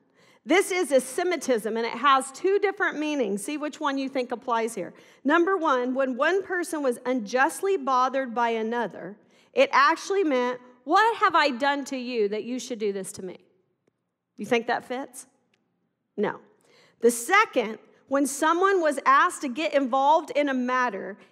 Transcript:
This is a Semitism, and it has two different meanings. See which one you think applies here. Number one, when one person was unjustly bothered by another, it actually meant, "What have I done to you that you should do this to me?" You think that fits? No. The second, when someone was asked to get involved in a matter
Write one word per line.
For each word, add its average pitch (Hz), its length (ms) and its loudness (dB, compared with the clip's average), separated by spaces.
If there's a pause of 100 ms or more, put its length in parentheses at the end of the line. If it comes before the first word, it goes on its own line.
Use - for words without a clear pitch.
(440)
This 359 280 2
is 359 200 -2
a 262 80 6
Semitism, 254 800 -2
and 233 80 -2
it - 80 -6
has 262 380 2
two 392 260 0
different 392 400 -2
meanings. 277 460 -2
See 302 140 -6
which 285 220 -8
one 277 200 -2
you 269 100 -4
think 254 220 -4
applies 233 420 -2
here. 175 180 -8 (320)
Number 339 320 4
one, 262 380 0
when 262 220 -2
one 330 260 2
person 349 400 -6
was 254 240 -2
unjustly 254 720 0
bothered 254 560 0
by 233 160 0
another, 220 680 -4 (360)
it 269 180 4
actually - 520 2
meant, 247 360 0 (240)
"What 415 340 4
have 392 180 2
I 302 160 4
done 277 340 -2
to 269 120 -8
you 240 320 -2
that 208 140 -4
you 247 140 -8
should 240 220 -8
do 208 120 -2
this 190 220 -8
to 202 100 -14
me?" - 220 -14 (880)
You 208 120 -10
think 233 180 0
that - 180 -2
fits? - 440 -12 (920)
No. 202 220 -4 (640)
The 233 100 6
second, 240 640 0 (300)
when 277 180 0
someone 349 560 2
was 294 240 0
asked 294 360 4
to 311 60 -4
get 294 280 -4
involved 277 560 2
in 294 180 0
a 262 60 -2
matter 247 640 -2 (140)